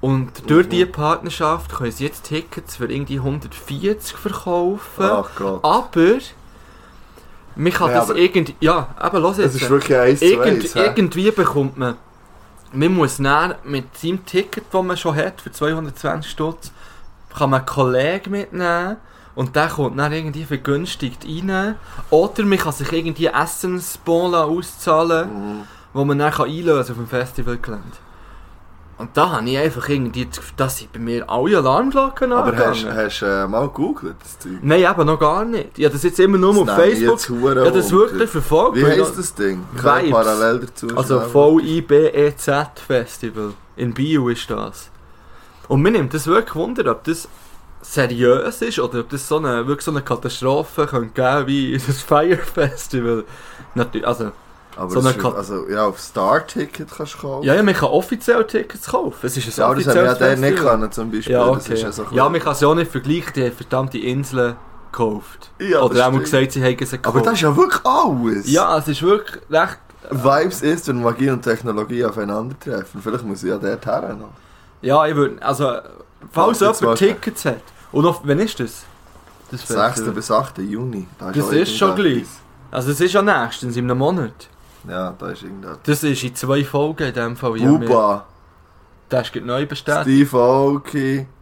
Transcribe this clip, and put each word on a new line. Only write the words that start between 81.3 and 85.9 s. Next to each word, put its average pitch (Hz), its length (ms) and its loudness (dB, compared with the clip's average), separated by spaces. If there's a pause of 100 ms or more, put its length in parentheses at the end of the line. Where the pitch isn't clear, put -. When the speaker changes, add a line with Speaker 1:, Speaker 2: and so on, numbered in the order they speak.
Speaker 1:
Das 143 140 0
Speaker 2:
auch 104 60 -2
Speaker 1:
ist 190 260 2
schon 196 120 2
Speaker 2:
irgendetwas. 185 340 2
Speaker 1:
gleich. - 40 -14 (440)
Also 135 200 -4
es 143 80 -2
ist 180 140 2
ja 202 80 4
nächstens 123 560 -2
in 123 80 -2
einem 123 140 0
Monat. 147 480 -2 (420)
Speaker 2:
Ja, 90 300 -6
da 90 100 -10
ist 90 140 -12
irgendetwas. 95 400 -14
Speaker 1:
Das 147 200 0